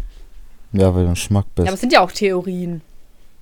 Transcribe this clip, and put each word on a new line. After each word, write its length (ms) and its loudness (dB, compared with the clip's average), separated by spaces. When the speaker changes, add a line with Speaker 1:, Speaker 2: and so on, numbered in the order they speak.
Speaker 1:
Ja, 240 4
weil 80 4
du 60 2
ein 60 0
Schmack 380 0
bist. 140 2
Speaker 2:
Ja, 20 0
aber 60 -2
es 60 -6
sind 120 0
ja 80 8
auch 100 0
Theorien. 680 -2